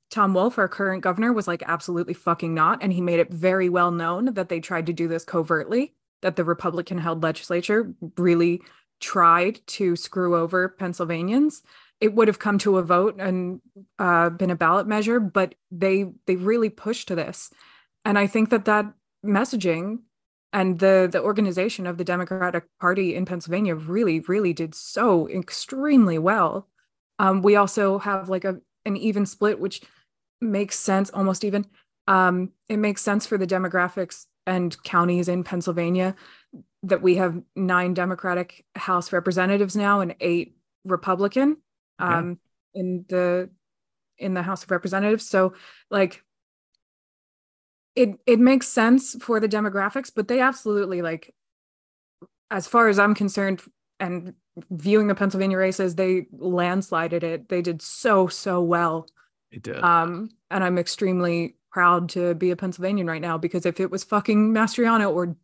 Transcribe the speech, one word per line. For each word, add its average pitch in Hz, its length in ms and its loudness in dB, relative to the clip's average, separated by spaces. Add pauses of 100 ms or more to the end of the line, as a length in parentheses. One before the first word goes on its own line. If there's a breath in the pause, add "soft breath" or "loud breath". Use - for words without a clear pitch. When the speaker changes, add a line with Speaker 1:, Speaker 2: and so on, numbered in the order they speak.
(100)
Speaker 1:
Tom 196 240 2
Wolf, 202 220 2
our 190 120 0
current 190 340 -4
governor, 202 300 0
was 214 140 -2
like, 170 200 -4
"Absolutely 175 480 -4
fucking 170 400 -2
not." 170 280 2
And 196 100 0
he 175 100 -2
made 170 180 2
it 165 120 2
very 185 360 0
well 175 220 2
known 175 440 -2
that 185 140 -4
they 170 100 -4
tried 165 280 -6
to 175 60 -4
do 165 140 -4
this 165 180 -4
covertly, 170 720 -2 (280)
that 185 140 -2
the 175 80 0
Republican-held 165 760 -4
legislature 175 720 -2 (240)
really 175 460 2 (380 soft breath)
tried 175 680 4
to 180 300 -2
screw 180 380 -2
over 175 360 0
Pennsylvanians. 180 920 -2 (380 soft breath)
It 214 140 2
would 220 120 4
have 208 120 2
come 208 200 0
to 196 200 2
a 180 40 2
vote 180 380 2
and, 185 400 -4 (380)
uh, 170 320 4
been 180 200 -2
a 175 60 -2
ballot 180 300 2
measure, 214 340 0
but 190 340 0 (160)
they, 190 360 0 (200)
they 185 100 0
really 220 340 0
pushed - 380 -8
this. 170 420 -6 (540 soft breath)
And 208 140 2
I 202 80 4
think 220 240 0
that 220 140 0
that 208 220 2 (380)
messaging 196 720 -2 (560)
and 185 240 0
the, 190 340 6
the 185 100 0
organization 196 640 -2
of 175 120 -8
the 175 60 -4
Democratic 180 600 -2 (160)
Party 185 340 0
in 185 120 -4
Pennsylvania 175 480 -2
really, 160 460 -2
really 185 340 0
did 160 200 -8
so 202 540 0
extremely 240 880 2
well. 190 480 0 (520)
Um, 190 240 2
we 208 140 6
also 196 420 2
have, 190 320 -4
like, 185 140 -4
a, 185 140 -4 (280)
an 202 100 -2
even 208 300 0
split, - 340 -2
which 190 220 -6 (580 soft breath)
makes 202 380 -2
sense, 196 320 0
almost 190 340 -2
even. 202 220 -2 (400 soft breath)
Um, 185 460 2 (160)
it 214 100 -4
makes 208 240 0
sense 208 240 -2
for 214 100 -2
the 190 100 0
demographics 180 800 -2 (200)
and 180 380 -2
counties 175 440 2
in 180 140 -2
Pennsylvania 180 720 -2 (720 loud breath)
that 180 180 0
we 180 140 4
have 175 260 -2 (140)
nine 180 360 0
Democratic 180 720 -4 (120)
House 180 360 -2
representatives 190 640 0
now 202 240 2
and 170 200 -4
eight 175 360 -2 (280)
Republican, 196 720 0 (420)
Speaker 2:
Yeah. 175 200 0
Speaker 1:
um, 175 200 -4 (340)
in 185 360 -4
the, 180 420 0 (680)
in 190 180 -4
the 180 80 -2
House 185 200 -6
of - 80 -8
Representatives. 196 580 0
So, 185 260 2 (360 loud breath)
like, 196 320 0 (1700)
it, 262 320 2
it 233 120 6
makes 254 300 6
sense 240 520 2
for 220 200 0
the 214 80 0
demographics, 208 640 -4
but 208 140 -4
they 247 120 2
absolutely, 202 640 -2
like, 165 320 -8 (1160)
as 196 180 -6
far 233 200 4
as 202 100 4
I'm 208 160 4
concerned, 196 460 -2 (400)
and 180 340 -8 (360)
viewing 202 380 2
the 196 80 2
Pennsylvania 190 420 0
races, 185 380 0
they 185 300 0 (100)
landslided 175 880 -2
it. 165 240 -6
They 180 140 -2
did 170 200 -4
so, 190 460 2
so 180 340 -2
well. 170 460 0 (420 soft breath)
Speaker 2:
It 107 120 -18
did. - 200 -8
Speaker 1:
Um, 170 480 0 (200)
and 190 120 -2
I'm 180 160 2
extremely 175 800 -2 (160)
proud 175 380 4
to 175 240 0
be 180 180 0
a 170 40 -4
Pennsylvanian 185 520 -4
right 160 120 -6
now, 165 180 -4
because 170 280 -4
if 175 140 -2
it 185 100 -2
was 190 140 -6
fucking 214 500 2
Mastriano 220 580 2
or 175 320 -2